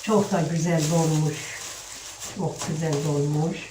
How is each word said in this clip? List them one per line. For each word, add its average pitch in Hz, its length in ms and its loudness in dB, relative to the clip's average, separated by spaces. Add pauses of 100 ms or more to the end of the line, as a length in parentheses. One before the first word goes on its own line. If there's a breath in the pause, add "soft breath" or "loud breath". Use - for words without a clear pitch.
çok 208 280 4
da 175 100 4 (100)
güzel 165 300 2 (100)
donmuş. 156 680 2 (760)
Çok 156 200 -4 (120)
güzel 156 260 -2 (140)
donmuş. 147 500 0 (140)